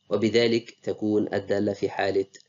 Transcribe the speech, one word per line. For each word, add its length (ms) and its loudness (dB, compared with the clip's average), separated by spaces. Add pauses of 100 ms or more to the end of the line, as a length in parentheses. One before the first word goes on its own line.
(100)
وبذلك 720 2
تكون 520 0
الدالة 380 0
في 180 -4
حالة 360 0 (220)